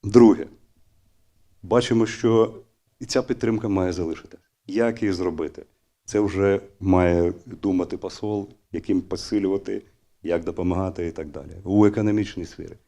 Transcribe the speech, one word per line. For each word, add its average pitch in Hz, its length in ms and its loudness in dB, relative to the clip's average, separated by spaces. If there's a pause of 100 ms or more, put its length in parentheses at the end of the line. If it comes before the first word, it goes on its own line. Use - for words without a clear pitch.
Друге. 110 440 8 (1160)
Бачимо, 113 440 2
що 113 480 2 (460)
і 131 40 -12
ця 127 180 -2
підтримка 117 460 -2
має 92 240 0
залишитися. 82 500 -8 (240)
Як 113 360 -2
її 101 100 -2
зробити? 85 540 -6 (380)
Це 107 160 -2
вже 98 400 0 (200)
має 87 540 2 (120)
думати 90 500 -4
посол, 101 520 -8 (240)
яким 87 280 -2
посилювати, 98 800 -4 (400)
як 82 220 -4
допомагати 90 600 -4
і 80 60 -8
так 76 180 -12
далі. 73 200 -16 (140)
У 104 220 4
економічній 104 580 -2
сфері. 80 280 -16 (160)